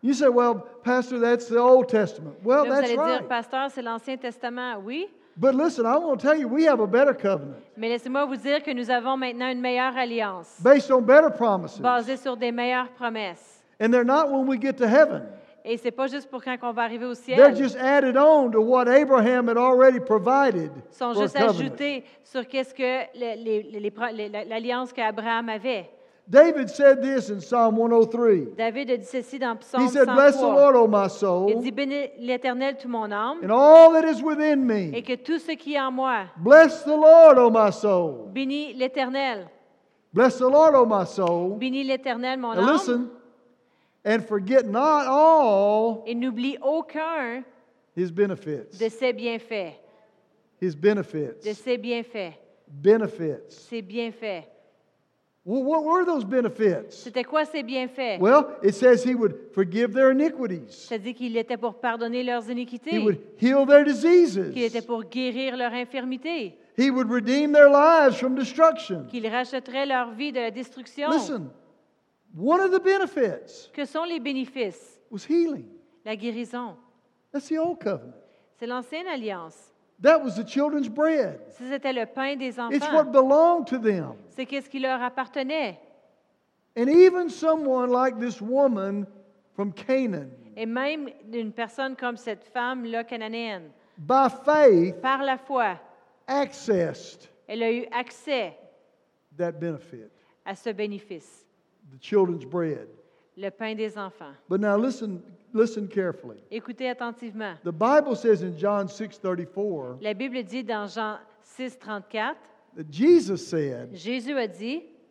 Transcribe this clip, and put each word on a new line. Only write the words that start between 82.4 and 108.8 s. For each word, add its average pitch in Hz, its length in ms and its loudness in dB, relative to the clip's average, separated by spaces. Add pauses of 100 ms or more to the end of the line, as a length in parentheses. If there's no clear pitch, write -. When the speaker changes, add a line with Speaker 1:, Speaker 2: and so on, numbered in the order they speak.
Speaker 1:
It's 240 100 -12
Speaker 2:
enfants. 269 360 -4
Speaker 1:
what 311 180 4
belonged 285 560 4
to 254 100 -6
them. 180 360 -2 (160)
Speaker 2:
C'est 262 160 -12
qu'est-ce 269 220 -10
qui 277 120 -12
leur 262 200 -4
appartenait. 262 800 -8 (1000)
Speaker 1:
And 240 120 -2
even 359 420 4
someone 277 600 -2
like 247 280 0
this 233 220 -8
woman 202 640 -2 (480)
from 202 180 -8
Canaan, 262 580 -6 (260)
Speaker 2:
Et 226 100 -10
même 269 420 -6 (240)
une 226 200 -8
personne 262 440 -8
comme 247 200 -8
cette 208 280 -12
femme-là 240 600 -8
cananéenne, 220 640 -12 (280)
Speaker 1:
by 254 300 0 (160)
faith, 214 560 4
Speaker 2:
par 262 220 -4
la 269 160 -4
foi, 233 400 -6 (480)
Speaker 1:
accessed 226 1000 -6 (180)
Speaker 2:
elle 226 160 -8
a 226 100 -2
eu 240 200 -6
accès 240 640 -8 (800)
Speaker 1:
that 170 160 -6
benefit, 151 560 -14 (360)
Speaker 2:
à 196 100 -12
ce 226 160 -12
bénéfice, 202 760 -12 (460)
Speaker 1:
the 131 80 -20
children's 175 440 0
bread. 143 440 -8 (480)
Speaker 2:
le 190 140 -10
pain 220 240 -12
des 214 240 -8
enfants. 180 340 -16 (160)
Speaker 1:
But 190 120 -2
now 208 180 0
listen, 220 440 -6 (320)
listen 220 340 -2
carefully. 175 600 -8
Speaker 2:
Écoutez 233 380 -12
attentivement. 233 640 -12 (100)
Speaker 1:
The 170 80 -8
Bible 262 440 0
says 208 260 0
in 180 160 -10
John 202 300 -4